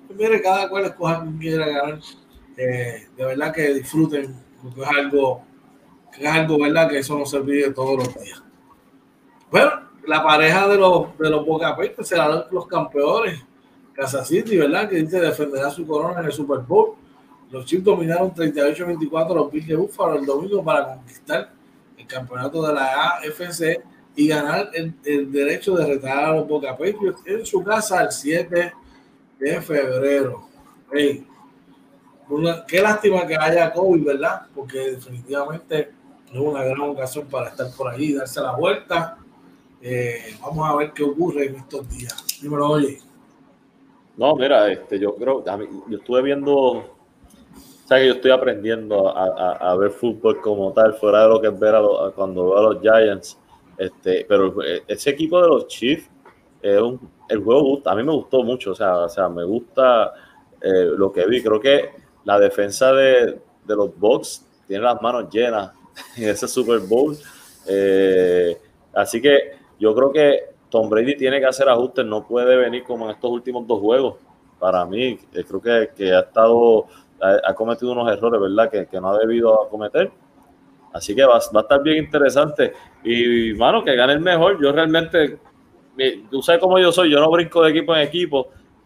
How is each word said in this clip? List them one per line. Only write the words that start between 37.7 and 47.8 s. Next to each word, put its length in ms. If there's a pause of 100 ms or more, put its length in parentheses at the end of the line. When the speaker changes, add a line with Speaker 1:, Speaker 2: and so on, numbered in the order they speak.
Speaker 1:
por 100
allí 200
y 80
darse 260
la 160
vuelta. 600 (640)
Eh, 600
vamos 260
a 60
ver 180
qué 120
ocurre 420
en 80
estos 340
días. 360 (180)
Dímelo, 280
oye. 280 (1160)
Speaker 2:
No, 200
mira, 340
este, 300
yo 160
creo, 320
a 80
mí, 100 (220)
yo 100
estuve 240
viendo, 320
o 300 (1000)